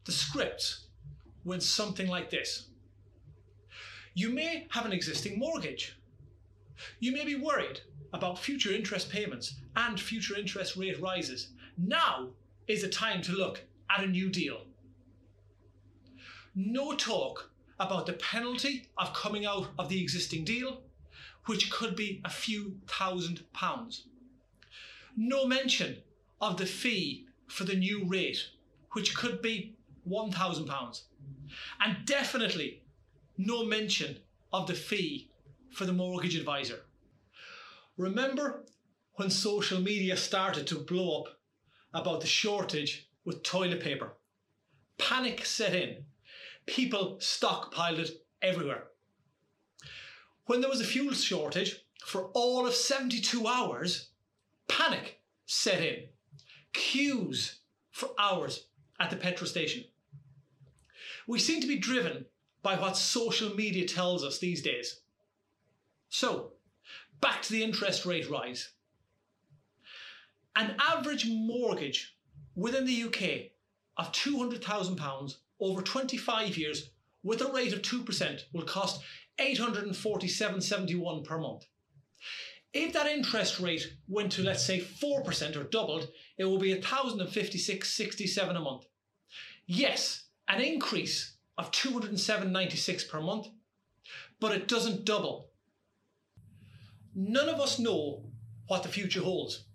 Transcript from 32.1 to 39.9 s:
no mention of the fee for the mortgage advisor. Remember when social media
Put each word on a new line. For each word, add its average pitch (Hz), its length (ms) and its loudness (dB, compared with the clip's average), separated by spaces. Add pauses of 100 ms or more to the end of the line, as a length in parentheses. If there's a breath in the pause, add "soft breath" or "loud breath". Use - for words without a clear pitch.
no 226 260 0
mention 208 540 0 (340)
of 180 160 0
the 175 60 0
fee 165 580 -2 (400)
for 196 140 -2
the 180 80 2
mortgage 180 420 0
advisor. 139 460 -2 (1120 loud breath)
Remember 254 720 0 (480)
when 196 160 0
social 202 500 2
media 190 380 2